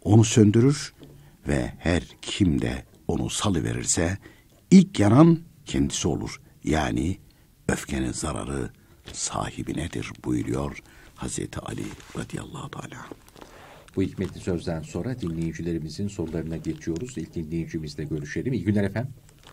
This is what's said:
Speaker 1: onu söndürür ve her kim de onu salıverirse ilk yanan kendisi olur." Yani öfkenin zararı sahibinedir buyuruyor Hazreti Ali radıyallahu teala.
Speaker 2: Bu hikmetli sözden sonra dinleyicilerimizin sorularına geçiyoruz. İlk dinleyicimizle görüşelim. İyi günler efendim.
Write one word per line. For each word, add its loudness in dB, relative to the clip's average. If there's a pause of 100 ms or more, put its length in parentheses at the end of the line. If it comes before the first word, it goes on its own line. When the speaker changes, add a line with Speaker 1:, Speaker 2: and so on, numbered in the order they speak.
Speaker 1:
onu 8
söndürür 6 (540)
ve 0
her 0 (180)
kim 0
de -2 (340)
onu -2
salıverirse 0 (540)
ilk 8
yanan 8 (280)
kendisi -2
olur." -4 (220)
Yani 0 (520)
öfkenin -2
zararı -6 (440)
sahibinedir -6 (140)
buyuruyor -2 (380)
Hazreti -8
Ali -10 (340)
radıyallahu -12
teala. -14 (920)
Speaker 2:
Bu 0
hikmetli -4
sözden -4
sonra -8
dinleyicilerimizin -4
sorularına -6
geçiyoruz. -8
İlk -10
dinleyicimizle -6
görüşelim. -6
İyi -4
günler 2
efendim. -4 (420)